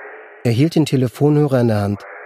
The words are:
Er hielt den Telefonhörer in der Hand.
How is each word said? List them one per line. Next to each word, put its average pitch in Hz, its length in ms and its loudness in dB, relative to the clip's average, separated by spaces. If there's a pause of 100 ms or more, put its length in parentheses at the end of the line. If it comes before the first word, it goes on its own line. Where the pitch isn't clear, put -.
(440)
Er 113 80 2
hielt 143 240 2
den 156 100 2
Telefonhörer 139 760 2
in 120 60 2
der 107 120 0
Hand. 101 240 -4 (220)